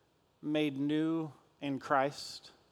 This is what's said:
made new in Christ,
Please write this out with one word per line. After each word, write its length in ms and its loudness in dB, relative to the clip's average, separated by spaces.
made 380 0
new 540 0
in 180 -2
Christ, 720 0